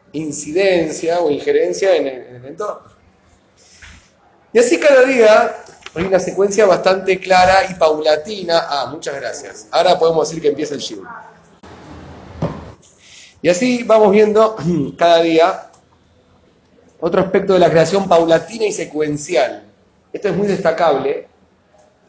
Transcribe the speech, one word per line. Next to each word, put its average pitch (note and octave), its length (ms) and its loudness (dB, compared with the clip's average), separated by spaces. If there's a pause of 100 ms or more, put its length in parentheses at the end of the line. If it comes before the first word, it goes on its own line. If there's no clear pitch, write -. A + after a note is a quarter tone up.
(120)
incidencia E3 1080 -2
o E3 100 0
injerencia E3 680 0
en C#3+ 100 -2
el, B2+ 200 -10
en B2 100 -20
el B2 80 -20
entorno. E3+ 480 -14 (1600)
Y G#3+ 60 2
así A#3+ 200 2
cada C#4 260 6
día A#3 500 4 (400)
hay E3+ 100 -4
una F#3+ 140 0
secuencia G3 480 0
bastante F#3+ 520 0
clara F#3 520 2
y F3+ 40 -12
paulatina. D#3+ 920 0
Ah, C#3 240 -4
muchas D#3 240 -10
gracias. G2+ 540 -12
Ahora F3 280 2
podemos D#3+ 300 0
decir D#3+ 140 -10
que D3 60 0
empieza C#3+ 260 -4
el B2+ 60 -10
shiur. G2 260 -14 (2250)
Y D3+ 80 0
así B3 340 0
vamos G#3+ 300 4
viendo G#3+ 440 4 (200)
<clears throat> C3+ 220 -6
cada E3+ 240 4
día E3 480 0 (1300)
otro F#3 220 0
aspecto F#3 320 0
de F#3 40 4
la F3 120 6
creación E3 380 2
paulatina E3+ 580 2
y G3 60 -4
secuencial. D3 920 -4 (480)
Esto - 160 -6
es F3 80 -2
muy G3+ 100 -2
destacable. D#3 800 -2 (840)